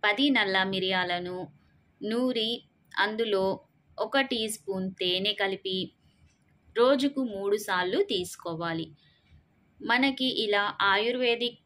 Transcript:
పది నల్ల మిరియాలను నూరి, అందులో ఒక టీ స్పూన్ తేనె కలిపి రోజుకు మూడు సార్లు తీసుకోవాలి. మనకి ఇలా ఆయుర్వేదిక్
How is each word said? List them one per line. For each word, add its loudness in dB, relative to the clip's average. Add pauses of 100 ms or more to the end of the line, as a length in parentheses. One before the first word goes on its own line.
పది 2
నల్ల 2
మిరియాలను -2 (640)
నూరి, 0 (420)
అందులో 0 (560)
ఒక 0
టీ 0
స్పూన్ -6
తేనె 0
కలిపి -2 (1000)
రోజుకు 4
మూడు 0
సార్లు 0
తీసుకోవాలి. -4 (920)
మనకి 2 (100)
ఇలా 2 (200)
ఆయుర్వేదిక్ 2